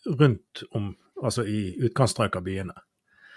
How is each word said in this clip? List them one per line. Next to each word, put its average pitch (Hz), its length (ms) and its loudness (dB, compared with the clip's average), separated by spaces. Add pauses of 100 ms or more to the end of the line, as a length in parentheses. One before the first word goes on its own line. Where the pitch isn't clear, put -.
(100)
rundt 135 520 2 (100)
om, 101 180 -4 (240)
altså 120 340 -2
i 107 140 -2 (180)
utkantstrøk 117 560 0
av 90 80 -6
byene. 92 320 -6 (600)